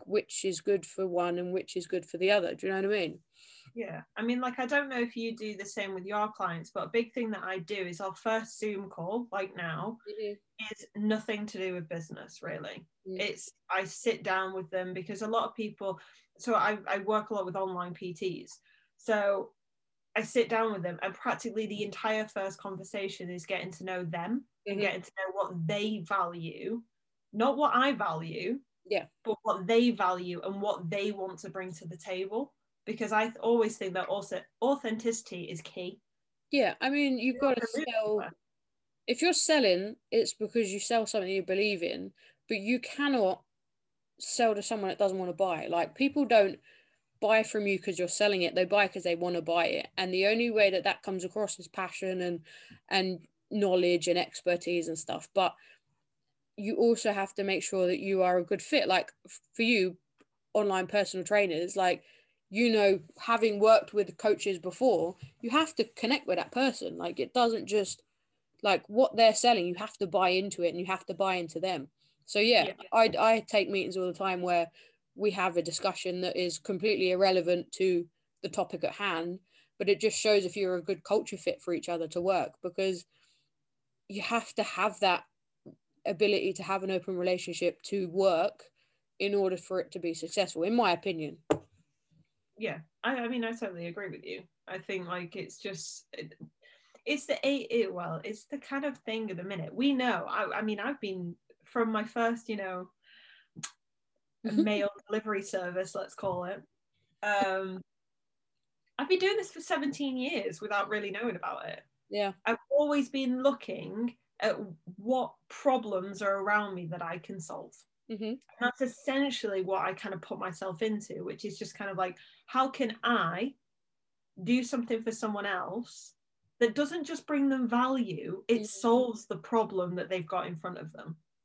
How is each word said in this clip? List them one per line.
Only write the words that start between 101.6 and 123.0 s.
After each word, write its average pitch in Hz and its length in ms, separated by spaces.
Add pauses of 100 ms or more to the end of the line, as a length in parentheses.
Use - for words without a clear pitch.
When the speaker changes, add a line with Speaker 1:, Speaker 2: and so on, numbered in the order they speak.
Speaker 2:
from 226 260
my 214 120
first, 233 460
you 214 80
know, 185 340 (1500)
Speaker 1:
<laughs> - 0
Speaker 2:
mail 208 460 (180)
delivery 214 360
service, 185 520
let's 196 200
call 180 300
it, 190 180 (600)
um, 190 580 (1200)
I've 277 100
been 370 100
doing 392 180
this 381 140
for 330 100
seventeen 285 560
years 262 440
without 202 280
really 208 220
knowing 208 240
about - 320
it. - 160 (260)
Speaker 1:
Yeah. 196 240 (120)
Speaker 2:
I've 233 120 (120)
always 285 400
been 254 340
looking 240 760 (220)
at - 180 (400)
what 240 380 (140)
problems 202 720
are 196 180
around 202 360
me 175 120
that 175 140
I 175 180
can 190 200
solve. 180 340 (360)
Speaker 1:
Mm-hmm. 226 320 (180)
Speaker 2:
And 240 80
that's - 140
essentially 247 800
what 190 200
I 185 100
kind 196 220
of 165 60
put - 180
myself 185 420
into, 208 420
which - 220
is 196 140
just - 160
kind 196 160
of 185 60
like, 180 200 (300)
how 262 220
can 233 340